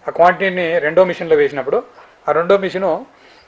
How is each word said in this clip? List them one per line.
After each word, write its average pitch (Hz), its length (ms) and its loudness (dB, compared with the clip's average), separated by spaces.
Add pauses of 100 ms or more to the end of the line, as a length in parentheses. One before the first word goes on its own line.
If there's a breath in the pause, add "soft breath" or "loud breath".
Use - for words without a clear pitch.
ఆ - 20 -6
క్వాంటిటీని 175 680 0
రెండో 160 260 2
మెషిన్లో 170 320 0
వేసినప్పుడు 143 460 -2 (460 soft breath)
ఆ 147 40 0
రెండో 175 260 2
మెషిన్ 190 460 -4 (440 soft breath)